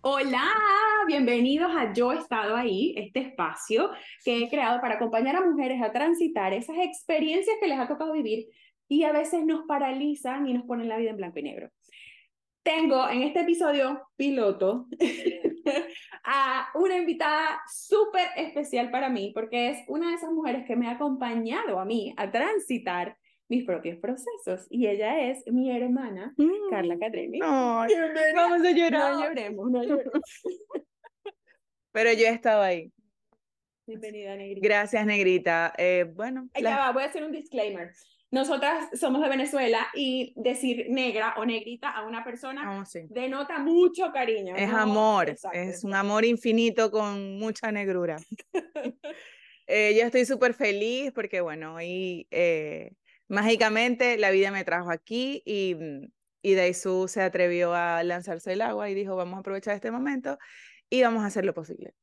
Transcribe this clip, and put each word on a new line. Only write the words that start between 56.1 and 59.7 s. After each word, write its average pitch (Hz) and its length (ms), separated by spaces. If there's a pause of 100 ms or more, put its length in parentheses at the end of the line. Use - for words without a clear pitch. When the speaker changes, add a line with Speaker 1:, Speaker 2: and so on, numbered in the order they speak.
Speaker 2:
y 196 140
Daisu 185 520
se 190 140
atrevió 175 520
a 170 300
lanzarse 175 480
el 202 100
agua 208 280
y 196 60
dijo, 196 200
"Vamos 180 220
a - 20
aprovechar 196 360